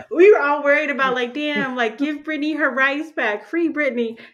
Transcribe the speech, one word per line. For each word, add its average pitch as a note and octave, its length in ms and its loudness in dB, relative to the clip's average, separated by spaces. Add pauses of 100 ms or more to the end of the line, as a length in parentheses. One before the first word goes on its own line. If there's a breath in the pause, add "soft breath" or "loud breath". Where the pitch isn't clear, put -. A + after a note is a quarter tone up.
(100)
we F#4+ 220 8
were D#4+ 80 6
all D4 220 0
worried C#4+ 280 2
about, C4 240 0
like, B3 200 -4
damn, D4 420 -4
like, A3+ 220 -2
give D4 200 -4
Britney D4+ 380 -6
her D4 140 0
rights C#4 420 -2
back, G#3+ 340 -4
free E4 260 -2
Britney, A#3+ 460 -4 (160 loud breath)